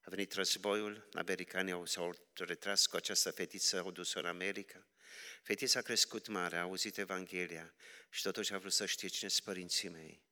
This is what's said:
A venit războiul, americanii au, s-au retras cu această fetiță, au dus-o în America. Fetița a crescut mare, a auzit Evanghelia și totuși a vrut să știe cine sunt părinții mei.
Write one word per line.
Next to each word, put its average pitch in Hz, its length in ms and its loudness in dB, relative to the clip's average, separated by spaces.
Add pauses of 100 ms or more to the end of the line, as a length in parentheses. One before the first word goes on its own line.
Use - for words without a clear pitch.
A - 80 -14
venit 98 240 -2
războiul, 104 800 2
americanii 92 600 0
au, 87 120 -2
s-au 87 480 -2
retras 90 520 2
cu - 100 -2
această 92 360 2
fetiță, - 460 0
au 92 140 -2
dus-o 87 280 -4
în 85 60 -4
America. 92 640 -4 (560)
Fetița 123 360 2
a - 20 0
crescut - 460 2
mare, 90 300 0
a 85 40 2
auzit 92 360 -2
Evanghelia 90 760 -4 (360)
și - 120 -4
totuși 101 320 0
a 98 40 -2
vrut 92 160 -2
să 104 120 4
știe - 220 0
cine 98 220 -2
sunt - 140 4
părinții 92 460 0
mei. 80 320 -12 (100)